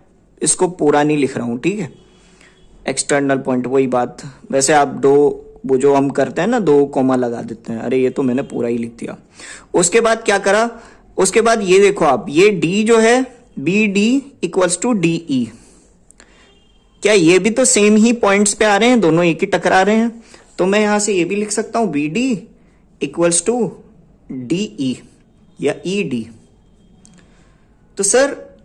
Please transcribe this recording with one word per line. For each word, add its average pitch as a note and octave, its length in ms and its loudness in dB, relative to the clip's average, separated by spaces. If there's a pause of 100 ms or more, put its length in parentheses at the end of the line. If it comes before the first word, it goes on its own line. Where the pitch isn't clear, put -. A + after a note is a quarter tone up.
(420)
इसको E3+ 260 0
पूरा D3 340 0
नहीं D3+ 140 0
लिख C3+ 200 -2
रहा A#2 100 -6
हूं, A#2+ 120 -6
ठीक F3+ 200 -4
है। E3 140 -8 (960)
External C#3 500 -2
point, B2+ 280 -4
वही C3+ 200 0
बात। B2 360 -4 (280)
वैसे C3+ 220 0
आप C#3+ 160 2
दो, C#3 520 2 (260)
वो C3 100 0
जो C#3 180 2
हम C#3 160 2
करते C3 300 -4
हैं F#3 80 0
ना, B3 120 0
दो D3 260 4
कॉमा C3 300 0
लगा A#2+ 260 -4
देते A#2 300 -12
हैं, A2+ 80 -6
अरे B2 180 -2
ये B2+ 120 2
तो C#3+ 120 -4
मैंने B2+ 200 -2
पूरा A#2+ 260 -6
ही A#2+ 100 -2
लिख A#2 120 -8 (100)
दिया। - 160 -12 (580)
उसके F3+ 260 2
बाद A3+ 240 0
क्या G3+ 140 2
करा, G3+ 300 0 (500)
उसके G3 220 0
बाद A3+ 220 2
ये F#3 180 4
देखो G3 240 2
आप, B2+ 240 0
ये F3 220 4
D F#3 340 -2
जो A3+ 140 4
है, A#3 240 4 (360)
बीडी G#3 640 0 (220)
equals F3 340 -2
to B3 160 -2
डीई, E3 560 -2 (1500)
क्या G3+ 100 2
ये F3+ 260 4
भी G3 120 0
तो B3+ 140 0
same G#3+ 320 4
ही A3+ 160 4
points G3+ 420 0
पे A3 100 0
आ G#3 120 2
रहे A3 120 2
हैं, B3 120 4
दोनों E3+ 240 2
एक D#3+ 160 0
ही G3 60 -4
टकरा F#3 360 0
रहे G#3 140 2
हैं? A3+ 260 -2 (360)
तो F3 80 0
मैं G3+ 140 0
यहां G#3 200 0
से G#3 140 -2
ये F3 100 0
भी F#3+ 120 -4
लिख G#3 140 -4
सकता A3 280 -6
हूं A3 120 -2
बीडी E3 520 -4 (580)
equals E3+ 420 -2
to A3+ 260 -2 (640)
डीई C3+ 640 -6 (640)
या C#3 160 -2 (120)
ईडी। D3+ 400 -6 (1700)
तो G3 40 -2
सर, C4+ 400 0 (220)